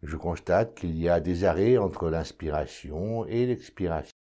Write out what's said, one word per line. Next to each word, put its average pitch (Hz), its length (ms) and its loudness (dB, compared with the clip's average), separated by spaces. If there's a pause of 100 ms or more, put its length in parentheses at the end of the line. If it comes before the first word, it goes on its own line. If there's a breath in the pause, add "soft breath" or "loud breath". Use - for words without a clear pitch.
Je 76 140 -8
constate 87 600 0
qu'il 82 200 -4
y 82 120 0
a 87 100 6
des 87 260 0
arrêts 98 320 4
entre 95 320 0
l'inspiration 80 1160 -4
et 117 200 0
l'expiration. 87 760 -4